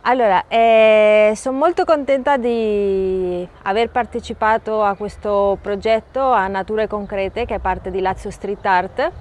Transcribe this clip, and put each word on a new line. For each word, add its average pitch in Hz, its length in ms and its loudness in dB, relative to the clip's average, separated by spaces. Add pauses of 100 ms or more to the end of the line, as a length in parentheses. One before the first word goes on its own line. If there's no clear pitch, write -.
Allora, 226 380 2
eh, 214 880 6
son 262 200 -6
molto 339 300 0
contenta 285 500 0
di 196 1120 -2 (140)
aver 226 300 -2
partecipato 220 880 -2
a 202 140 0
questo 202 640 -2
progetto 220 720 -2
a 196 160 2
Nature 202 400 -4
Concrete, 202 580 -6
che 233 80 -8
è 196 60 -6
parte 185 320 -6
di 190 100 -6
Lazio 190 300 -4
Street 196 340 -10
Art. 190 560 -2